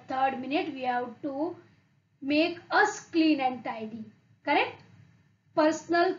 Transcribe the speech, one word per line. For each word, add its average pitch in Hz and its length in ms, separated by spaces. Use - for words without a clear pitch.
third 262 320
minute 285 340
we 262 80
have 247 400
to 302 320
make 302 380
us 403 280
clean 311 280
and 254 280
tidy. 220 360
Correct? 392 380
Personal 330 640